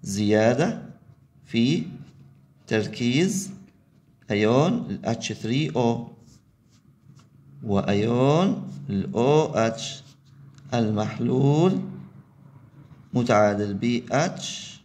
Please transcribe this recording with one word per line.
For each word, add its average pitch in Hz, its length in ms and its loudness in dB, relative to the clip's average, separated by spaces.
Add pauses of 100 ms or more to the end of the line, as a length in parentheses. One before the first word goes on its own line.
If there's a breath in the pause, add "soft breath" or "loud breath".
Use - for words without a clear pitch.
زيادة 107 800 2 (640)
في 123 380 0 (840)
تركيز 123 840 -2 (800)
أيون 117 420 4 (180)
ال - 160 -8
اتش 113 260 -4
ثري 127 440 -4
او 120 320 0 (1500)
وأيون 120 1040 2 (220)
ال 98 240 -4
او 143 400 4
اتش - 480 -2 (720)
المحلول 123 1040 2 (1300)
متعادل 104 600 2
بي 117 360 -2
اتش - 760 -4